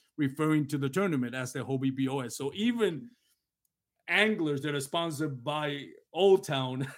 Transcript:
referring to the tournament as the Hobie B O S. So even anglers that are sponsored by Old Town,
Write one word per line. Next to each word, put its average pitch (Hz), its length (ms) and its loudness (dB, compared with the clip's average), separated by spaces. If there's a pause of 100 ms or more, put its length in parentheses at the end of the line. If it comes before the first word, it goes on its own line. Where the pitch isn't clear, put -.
(160)
referring 151 520 2
to 147 100 -2
the 139 100 0
tournament 135 460 0
as 127 180 -6
the 139 80 -6
Hobie 135 340 -2
B 135 140 0
O 135 120 -2
S. 120 160 -8
So 139 180 -6
even 202 560 0 (960)
anglers 170 540 2
that 147 120 0
are 143 60 0
sponsored 151 600 -4
by 147 460 -4 (240)
Old 190 320 6
Town, 131 420 -2 (120)